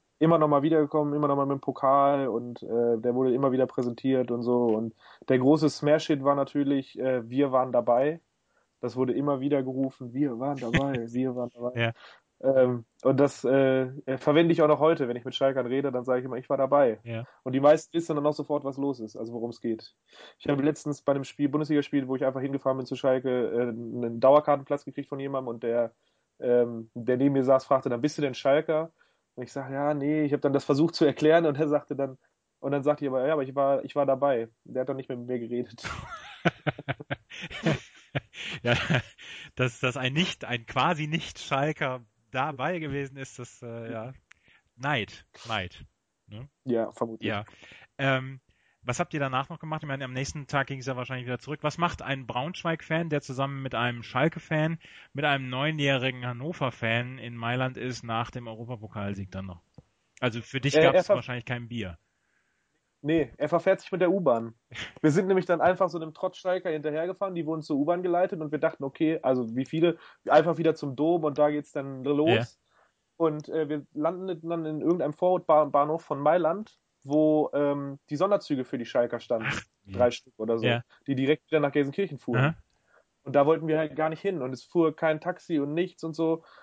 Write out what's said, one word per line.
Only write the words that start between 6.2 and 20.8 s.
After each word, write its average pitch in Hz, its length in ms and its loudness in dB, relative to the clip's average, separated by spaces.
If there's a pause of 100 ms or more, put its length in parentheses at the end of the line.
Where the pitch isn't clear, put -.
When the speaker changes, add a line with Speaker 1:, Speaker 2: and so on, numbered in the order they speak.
Speaker 1:
war 143 100 4
natürlich, 139 640 -2
äh, 127 320 -2
"Wir 135 220 2
waren 131 200 2
dabei". 123 480 2 (640)
Das 120 140 -6
wurde 127 180 2
immer 139 260 0
wieder 139 220 0
gerufen, 127 500 -4
"Wir 131 260 -2
waren 135 200 -4
dabei, 139 340 0
Speaker 2:
<laughs> 117 220 -6
Speaker 1:
wir 127 220 -2
waren 120 180 -6
dabei." 120 260 -6
Speaker 2:
Ja. 117 120 2 (500)
Speaker 1:
Ähm, 127 440 4 (160)
und 131 180 4
das, 143 240 2
äh, 131 460 4 (260)
verwende 160 380 4
ich 160 80 4
auch 151 40 8
noch 151 120 6
heute, 151 300 2
wenn 120 80 -2
ich 120 100 -10
mit 127 80 -8
Schalkern 135 320 0
rede, 135 260 -2
dann 123 140 -4
sage 127 140 2
ich 127 40 -10
immer, 127 140 -8
"Ich 131 100 -12
war 143 80 0
dabei." 135 480 4
Speaker 2:
Ja. 117 220 -8 (160)
Speaker 1:
Und 127 100 -6
die 135 80 2
meisten 151 320 6
wissen 165 240 -2
dann 143 80 -2
auch 151 80 2
sofort, 147 320 -4
was 135 140 -6
los 139 200 -4
ist, 110 160 -12
also 113 200 -10
worum 120 160 -6
es 117 100 -16
geht. 110 340 -6 (440)
Ich - 100 -6
habe 143 140 0
letztens 147 400 -2